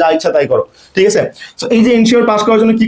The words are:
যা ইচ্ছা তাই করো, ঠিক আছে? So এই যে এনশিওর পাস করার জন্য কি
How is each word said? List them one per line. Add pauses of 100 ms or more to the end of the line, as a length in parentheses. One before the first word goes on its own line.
যা
ইচ্ছা
তাই
করো, (320)
ঠিক
আছে? (400)
So (120)
এই
যে
এনশিওর
পাস
করার
জন্য
কি